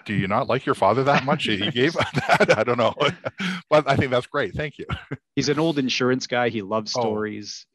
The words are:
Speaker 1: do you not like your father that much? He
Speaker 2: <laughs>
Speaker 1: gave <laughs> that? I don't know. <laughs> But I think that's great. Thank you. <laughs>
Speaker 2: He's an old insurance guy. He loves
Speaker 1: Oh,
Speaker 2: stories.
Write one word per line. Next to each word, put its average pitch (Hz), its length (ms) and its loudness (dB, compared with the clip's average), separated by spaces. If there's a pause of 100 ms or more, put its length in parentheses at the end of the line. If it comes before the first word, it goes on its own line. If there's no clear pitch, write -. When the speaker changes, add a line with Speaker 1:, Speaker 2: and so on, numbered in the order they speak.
Speaker 1:
do 104 100 -4
you 98 120 0
not 113 200 0
like 123 180 0
your 180 80 2
father 110 300 2
that 143 200 4
much? 139 200 -2
He 110 140 0
Speaker 2:
<laughs> 101 140 -2
Speaker 1:
gave 131 220 2
<laughs> - 0 -
that? - 640 2
I - 60 2
don't 120 160 0
know. 113 200 2
<laughs> 180 720 -4
But 151 180 4
I 139 80 4
think 127 140 0
that's 123 160 0
great. 123 300 -4
Thank 147 240 -8
you. - 60 -10 (240)
<laughs> - 260 -12
Speaker 2:
He's 135 140 0
an 147 100 0
old 160 180 2
insurance 127 480 0
guy. 123 240 0
He 110 140 -4
loves 107 320 -4
Speaker 1:
Oh, 127 60 0
Speaker 2:
stories. 107 720 -6